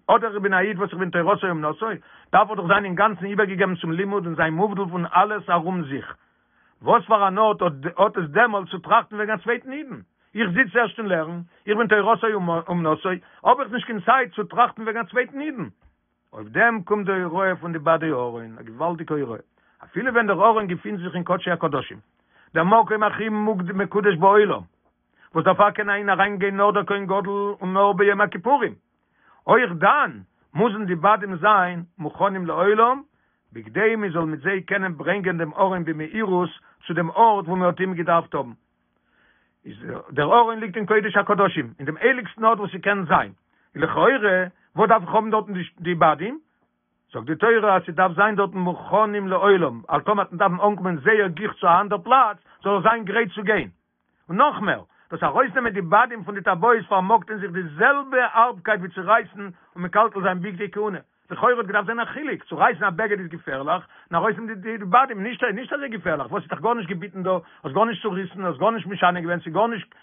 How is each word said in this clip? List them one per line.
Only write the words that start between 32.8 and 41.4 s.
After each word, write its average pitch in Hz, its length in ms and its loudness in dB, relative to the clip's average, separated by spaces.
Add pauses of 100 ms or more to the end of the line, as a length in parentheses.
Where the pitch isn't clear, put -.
בכדי 120 440 -2
מיר 202 160 -4
זאל 170 120 -2
מיט 156 180 -6
זיי 190 200 -4
קענען 190 340 -4
ברענגען 175 420 -4
דעם 160 140 -6
אורן 185 320 0
במהירות 170 680 -2 (360)
צו 170 80 -8
דעם 165 160 -2
ארט, 208 340 4
וואו 175 120 -4
מיר 180 100 2
האט 180 140 0
אים 185 140 -2
געדארפט 170 400 0
האבן. 131 180 -6 (1120)
איז, 107 120 -18 (100)
דער, 120 140 -10 (100)
דער 143 160 0
אורן 226 320 6
ליגט 220 180 -8
אין 208 100 -4
קודש 214 300 0
הקודשים, 196 500 2 (120)